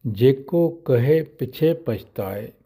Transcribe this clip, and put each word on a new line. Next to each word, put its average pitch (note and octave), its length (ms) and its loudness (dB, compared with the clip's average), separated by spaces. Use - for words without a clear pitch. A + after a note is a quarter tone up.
ਜੇ A#2 260 4
ਕੋ E3+ 360 0
ਕਹੇ D3 540 0
ਪਿਛੇ D#3 520 -2
ਪਛਤਾਏ। G#2 760 -8